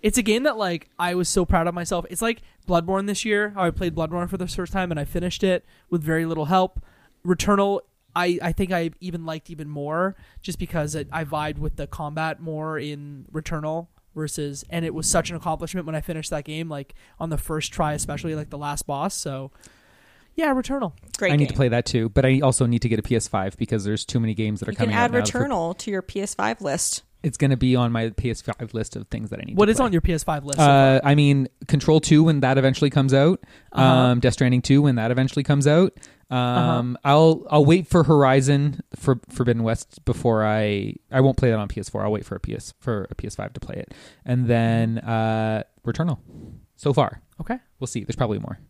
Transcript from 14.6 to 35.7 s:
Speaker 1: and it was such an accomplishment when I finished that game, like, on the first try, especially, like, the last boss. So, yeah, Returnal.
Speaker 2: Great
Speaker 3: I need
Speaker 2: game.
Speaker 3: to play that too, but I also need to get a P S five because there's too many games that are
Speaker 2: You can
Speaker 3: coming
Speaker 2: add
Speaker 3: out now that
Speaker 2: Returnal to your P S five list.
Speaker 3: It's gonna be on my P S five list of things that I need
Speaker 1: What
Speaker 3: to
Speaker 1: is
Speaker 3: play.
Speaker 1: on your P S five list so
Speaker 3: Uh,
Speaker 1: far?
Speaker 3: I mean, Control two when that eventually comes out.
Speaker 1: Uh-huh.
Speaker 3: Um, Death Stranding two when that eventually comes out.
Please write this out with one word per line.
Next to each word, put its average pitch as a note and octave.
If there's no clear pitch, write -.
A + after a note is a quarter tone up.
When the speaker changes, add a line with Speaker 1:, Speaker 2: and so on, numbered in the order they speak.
Speaker 1:
and E3+
it D#3+
was D#3+
such E3+
an F3
accomplishment D#3+
when D#3+
I D#3
finished D#3+
that D3
game, D#3+
like, C#3+
on E3
the D3+
first -
try, D3+
especially, D3
like, D3+
the D3
last D3
boss. C#3+
So, C3+
yeah, D#4
Returnal. B3+
Speaker 2:
Great F#3
Speaker 3:
I D3
need D3
Speaker 2:
game. B2+
Speaker 3:
to B2
play C3+
that A#2
too, A2+
but B2+
I C3
also C3
need A#2+
to B2+
get A2
a G#2+
P -
S A2
five F#2+
because A2
there's G#2+
too -
many A2
games G#2+
that -
are -
Speaker 2:
You G#3
can A#3+
Speaker 3:
coming A3
Speaker 2:
add A#3+
Speaker 3:
out A#3+
now B3
that -
Speaker 2:
Returnal A3+
to -
your F#3+
P G3
S G3+
five A3
list. -
Speaker 3:
It's D3+
gonna C3+
be B2+
on A#2+
my A2+
P A#2+
S A2+
five A2+
list A2
of G#2+
things A2+
that -
I -
need -
Speaker 1:
What G#3
Speaker 3:
to G#3+
Speaker 1:
is A3+
Speaker 3:
play. C4
Speaker 1:
on G#3+
your E3+
P E3+
S D#3
five D3
list C#3
so D#3
Speaker 3:
Uh, C3+
Speaker 1:
far? C#3
Speaker 3:
I C#3+
mean, C#3+
Control D#3
two D#3
when D#3
that C3
eventually C3+
comes C3+
out. C#3+
Speaker 1:
Uh-huh. C3+
Speaker 3:
Um, B2+
Death B2
Stranding B2+
two C#3
when C#3+
that A#2
eventually C3
comes C#3+
out. E3